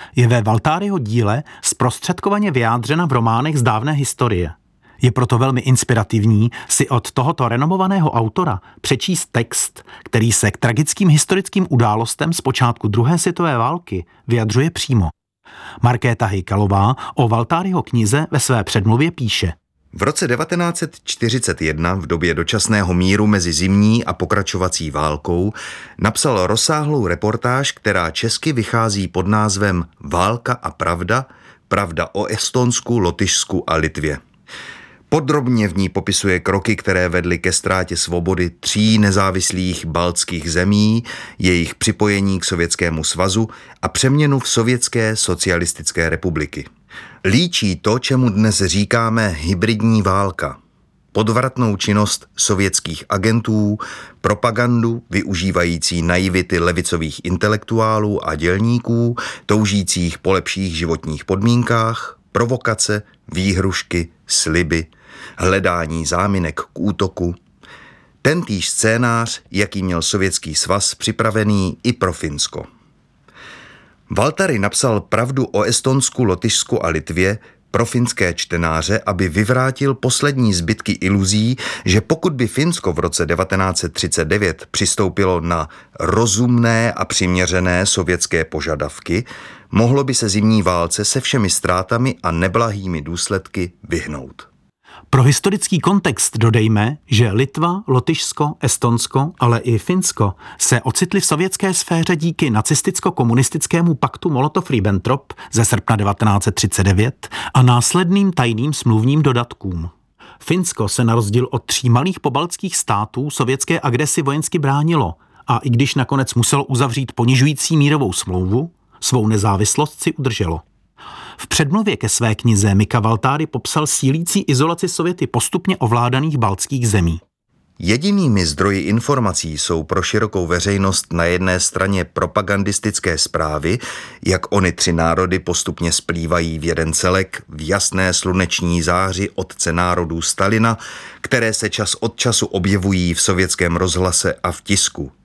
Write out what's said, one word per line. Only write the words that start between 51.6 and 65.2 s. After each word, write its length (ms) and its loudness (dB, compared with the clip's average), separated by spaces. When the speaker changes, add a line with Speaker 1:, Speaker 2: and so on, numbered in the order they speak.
Speaker 2:
činnost 600 0
sovětských 760 0
agentů, 680 2
propagandu 880 0
využívající 920 -2
naivity 580 0
levicových 640 -2
intelektuálů 1040 0
a 80 -4
dělníků, 800 0
toužících 720 0
po 140 -2
lepších 460 -2
životních 480 -4
podmínkách, 960 0
provokace, 680 -2
výhrušky, 760 -2
sliby, 580 0